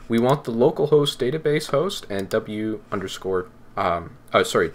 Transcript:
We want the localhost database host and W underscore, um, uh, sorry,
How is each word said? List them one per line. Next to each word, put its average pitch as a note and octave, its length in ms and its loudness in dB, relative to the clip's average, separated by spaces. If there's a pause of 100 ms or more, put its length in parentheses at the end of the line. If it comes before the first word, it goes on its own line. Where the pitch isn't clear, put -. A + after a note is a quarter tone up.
We A#2 100 2
want B2+ 260 2
the B2 80 -4
localhost C#3+ 640 4
database D3 540 -2
host E3 400 -2
and G2 180 -4
W G#2+ 520 -2 (120)
underscore, F#2+ 560 -4 (300)
um, F2 400 -2 (140)
uh, G2 120 4
sorry, F2+ 300 0